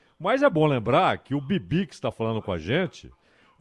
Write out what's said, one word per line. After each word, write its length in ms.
Mas 240
é 80
bom 160
lembrar 520
que 180
o 40
Bibi, 460
que 80
está 160
falando 320
com 80
a 80
gente, 520